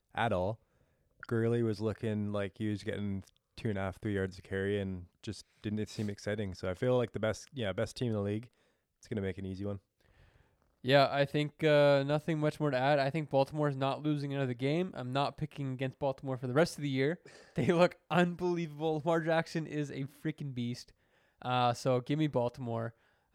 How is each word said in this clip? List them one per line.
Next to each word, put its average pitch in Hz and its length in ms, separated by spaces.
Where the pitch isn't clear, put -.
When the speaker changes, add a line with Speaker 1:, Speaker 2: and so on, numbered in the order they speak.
Speaker 1:
at 110 180
all. 92 260
Gurley 117 360
was 107 160
looking 104 520
like 101 260
he 107 120
was 101 140
getting 98 400
two - 140
and 98 80
a 95 40
half, 95 200
three 107 140
yards 95 240
a - 20
carry 98 380
and 92 260
just - 240
didn't 107 280
seem 104 200
exciting. 101 460
So 95 140
I 92 40
feel 127 240
like 120 140
the - 80
best, 107 340
yeah, 110 180
best 104 260
team 127 100
in 113 60
the 104 80
league. 107 280
It's - 100
gonna 107 140
make 95 160
an 95 80
easy 95 200
one. 101 140
Speaker 2:
Yeah, 131 300
I 143 140
think, 147 380
uh, 143 440
nothing 151 320
much 151 200
more 147 120
to 127 60
add. 139 220
I 135 100
think 156 200
Baltimore 147 380
is 139 80
not 135 260
losing 143 320
another 135 200
game. 147 420
I'm 127 160
not 135 260
picking 139 360
against 131 260
Baltimore 135 380
for 127 100
the 123 60
rest 165 240
of 156 60
the 143 60
year. 135 300
<laughs> - 180
They 123 120
look 175 300
unbelievable. 170 960
Lamar 165 160
Jackson 160 480
is 147 240
a 139 140
freaking 147 320
beast. 120 380
Uh, 123 320
so 127 260
give 147 180
me 156 100
Baltimore. 120 680